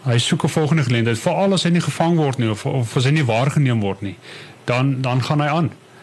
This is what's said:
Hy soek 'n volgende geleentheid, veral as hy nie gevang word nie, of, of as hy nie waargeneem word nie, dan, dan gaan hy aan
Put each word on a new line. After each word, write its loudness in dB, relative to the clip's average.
Hy 2
soek 0
'n 0
volgende 2
geleentheid, 0
veral 0
as 0
hy 0
nie 4
gevang 0
word 0
nie, 0
of, -6
of -2
as 2
hy 2
nie 2
waargeneem 2
word -2
nie, -8
dan, 0
dan 0
gaan 0
hy 0
aan 0